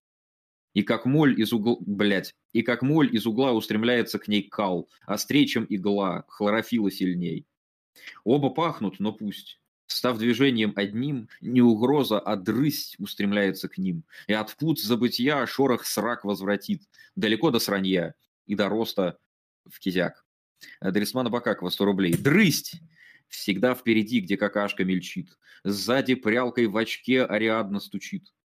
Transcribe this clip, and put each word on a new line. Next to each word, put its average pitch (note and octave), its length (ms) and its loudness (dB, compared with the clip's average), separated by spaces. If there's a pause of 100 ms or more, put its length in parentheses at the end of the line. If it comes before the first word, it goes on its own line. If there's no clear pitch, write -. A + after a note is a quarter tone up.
(760)
И G2+ 80 2
как A2+ 240 0
моль C3+ 340 4
из A2 140 0
угла, A2+ 260 0
блядь, G2 540 0 (180)
и A2+ 80 2
как A#2+ 220 0
моль C#3+ 340 4
из G#2 100 0
угла B2 260 2
устремляется A2 680 0
к - 100 -8
ней G#2 140 2
кал, F#2 480 -4 (160)
острее, B2 400 2
чем A2+ 240 -2
игла, G2 580 0
хлорофилла G#2+ 640 0
сильней. F2 560 -4 (800)
Оба C#3 260 2
пахнут, D3+ 500 -4
но G#2+ 120 -2
пусть. - 460 -12 (300)
Став B2 300 -2
движением A#2 580 2
одним, A2 520 -4 (120)
не B2 220 4
угроза, A#2+ 560 4
а G#2 180 -2
дрысть A2+ 600 -2
устремляется G2+ 720 -2
к - 100 -12
ним. F2+ 260 -4 (220)
И G2+ 60 0
от G#2+ 240 -4
пут D#3 240 -2
забытья A#2+ 640 0
шорох B2+ 400 0
срак A2 380 -4
возвратит. G2+ 580 -4 (320)
Далеко A2+ 360 2
до A#2 100 0
сранья F#2+ 540 0 (320)
и G2+ 100 -2
до G2+ 120 0
роста G2+ 500 -2 (460)
в - 140 -20
кизяк. F2 460 -2 (560)
Э, F#2+ 100 -2
Дрисман G#2 380 -2
Абакакова, G#2+ 420 -2
сто - 140 -2
рублей. F#2+ 320 2
«Дрысть! - 640 2 (480)
Всегда G#2 460 -2
впереди, A2+ 460 2
где F#2+ 160 -2
какашка G2+ 480 -2
мельчит. F#2 520 -4 (280)
Сзади A2 500 0
прялкой A#2+ 520 0
в G2 100 -2
очке B2 480 0
Ариадна G#2+ 560 0
стучит. - 520 -12 (140)